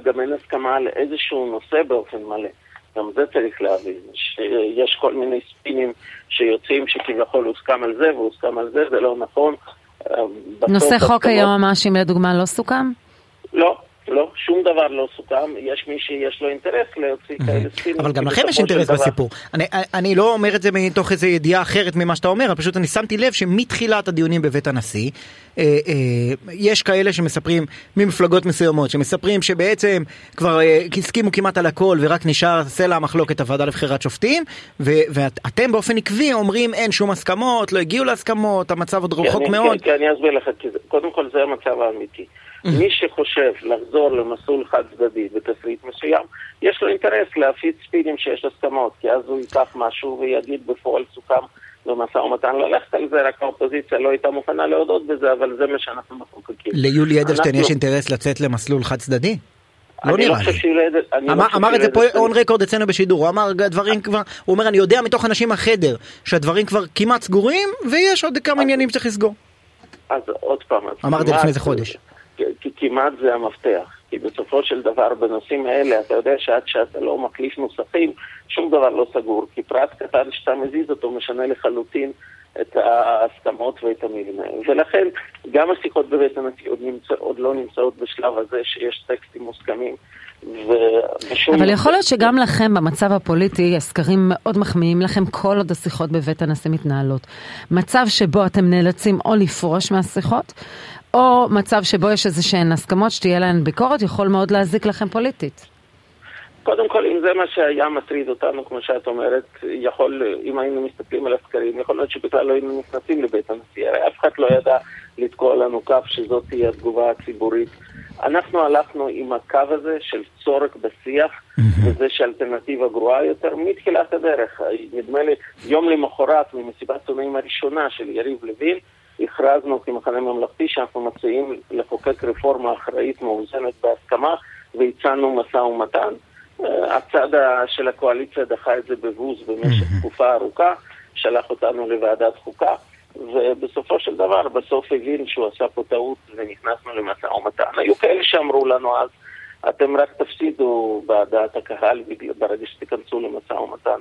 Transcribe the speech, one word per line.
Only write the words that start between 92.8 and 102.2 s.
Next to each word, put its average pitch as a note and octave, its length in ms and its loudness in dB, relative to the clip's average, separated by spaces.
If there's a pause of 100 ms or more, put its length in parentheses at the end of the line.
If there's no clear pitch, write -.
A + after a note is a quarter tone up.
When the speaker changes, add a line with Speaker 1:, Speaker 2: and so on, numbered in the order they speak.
Speaker 2:
הפוליטי, F3+ 680 2
הסקרים F3+ 420 0 (100)
מאוד F3+ 280 0
מחמיאים F3 440 2
לכם F#3 240 2
כל G3 320 0
עוד F3+ 140 0
השיחות D#3+ 400 -4
בבית D#3 300 -2
הנשיא D#3 300 -2
מתנהלות. C#3 560 -2 (440)
מצב F3+ 360 2
שבו G3 380 2
אתם F#3 240 2
נאלצים F3+ 560 2
או A3 100 4
לפרוש F3+ 560 0
מהשיחות, F#3+ 600 -2 (600)
או B3 360 6
מצב G#3 340 2
שבו F#3+ 280 2
יש G#3 140 0